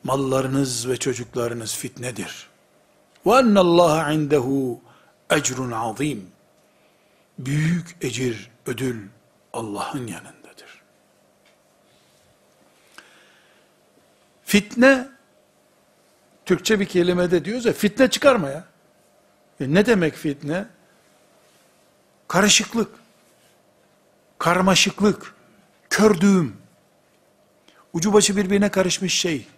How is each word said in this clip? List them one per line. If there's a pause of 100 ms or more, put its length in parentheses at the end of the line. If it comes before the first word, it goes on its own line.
Mallarınız
ve
çocuklarınız
fitnedir. (760)
"Ve
ennallâhe
indehu (480)
ecrun
azîm." (1120)
Büyük
ecir, (160)
ödül (460)
Allah'ın
yanındadır. (3750)
Fitne, (1400)
Türkçe
bir
kelime
de
diyoruz
ya,
fitne
çıkarma
ya. (960)
E
ne
demek
fitne? (1600)
Karışıklık, (1500)
karmaşıklık, (540)
kör
düğüm, (1400)
ucu
başı
birbirine
karışmış
şey. (100)